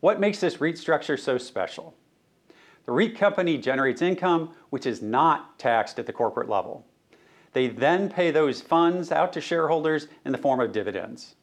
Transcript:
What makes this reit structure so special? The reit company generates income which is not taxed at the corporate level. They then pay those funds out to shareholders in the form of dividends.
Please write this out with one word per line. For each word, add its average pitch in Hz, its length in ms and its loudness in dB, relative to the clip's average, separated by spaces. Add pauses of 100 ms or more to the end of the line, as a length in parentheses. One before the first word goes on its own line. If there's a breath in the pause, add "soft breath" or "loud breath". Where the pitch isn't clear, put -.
What 202 180 4
makes 202 220 2
this 175 200 0
reit 160 180 0
structure 151 380 0
so 127 200 -2
special? 123 580 -6 (920 soft breath)
The 123 60 -6
reit 208 260 0
company 190 400 2
generates 131 420 0
income 170 540 0 (160 loud breath)
which 135 160 -4
is 113 160 -4
not 139 560 0
taxed 117 400 0
at 117 80 -8
the 117 60 -10
corporate 113 360 -2
level. - 360 -4 (680 soft breath)
They 127 160 2
then 160 400 2
pay 175 220 0
those 143 320 2
funds 170 500 2
out 175 220 2
to 156 60 -6
shareholders 156 680 0 (160 loud breath)
in 135 80 -4
the 120 60 -2
form 135 200 0
of 113 140 0
dividends. 98 720 -6